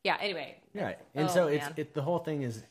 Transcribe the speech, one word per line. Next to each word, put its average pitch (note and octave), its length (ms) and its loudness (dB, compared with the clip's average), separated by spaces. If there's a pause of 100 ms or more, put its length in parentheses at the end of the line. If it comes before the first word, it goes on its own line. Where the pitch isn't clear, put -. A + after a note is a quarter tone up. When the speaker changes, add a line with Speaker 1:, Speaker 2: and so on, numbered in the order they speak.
Speaker 1:
Yeah, F3 160 2
anyway. E3+ 360 -6 (160)
Speaker 2:
Right. D#3+ 240 -4 (160)
And D3+ 160 2
Speaker 1:
Oh, - 20 2
Speaker 2:
so F3 160 6
it's, D3 180 2
Speaker 1:
man. D3 100 -6
Speaker 2:
it, D#3 180 -6
the D3+ 80 -2
whole D#3+ 180 0
thing D3+ 240 -2
is, A2 260 -4